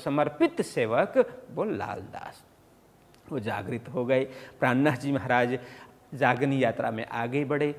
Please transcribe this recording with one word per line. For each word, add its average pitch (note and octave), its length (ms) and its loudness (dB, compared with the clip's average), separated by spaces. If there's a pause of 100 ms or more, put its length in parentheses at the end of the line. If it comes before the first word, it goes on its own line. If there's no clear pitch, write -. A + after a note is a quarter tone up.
समर्पित D3 560 0
सेवक D3 880 2
वो D#3+ 120 -4
लालदास। - 800 -8 (880)
वो C#3+ 80 -4
जागृत G#2+ 540 -6
हो B2 120 -2
गए। C3 200 4 (340)
प्राणनाथ C3 360 4
जी C#3+ 160 -4
महाराज B2 480 2 (540)
जागनी C3 500 2
यात्रा A#2 280 0
में A2 140 -6
आगे A#2+ 400 -2
बढ़े, D3 340 0